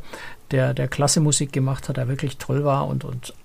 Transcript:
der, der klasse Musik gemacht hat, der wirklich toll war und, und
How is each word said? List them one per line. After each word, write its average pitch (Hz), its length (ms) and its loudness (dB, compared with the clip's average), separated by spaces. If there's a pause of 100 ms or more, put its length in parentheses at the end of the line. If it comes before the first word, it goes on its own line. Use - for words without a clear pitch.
(520)
der, 131 240 4
der 135 120 0
klasse 143 320 2
Musik 147 320 4
gemacht 135 380 0
hat, 135 80 -2
der 127 100 -2
wirklich 135 300 -2
toll 135 260 -2
war 143 240 2
und, 135 160 -2
und 127 300 -8 (120)